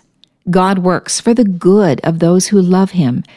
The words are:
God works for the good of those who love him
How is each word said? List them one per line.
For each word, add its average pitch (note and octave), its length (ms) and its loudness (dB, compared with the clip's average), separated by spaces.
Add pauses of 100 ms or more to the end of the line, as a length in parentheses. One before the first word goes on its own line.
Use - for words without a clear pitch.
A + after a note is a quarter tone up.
(500)
God F#3 300 0
works F3+ 420 -4
for A#3 140 0
the A#3+ 100 2
good F#3 580 0
of E3 160 -2
those F3 280 0
who G3+ 120 2
love F#3 320 0
him C3 320 -2 (140)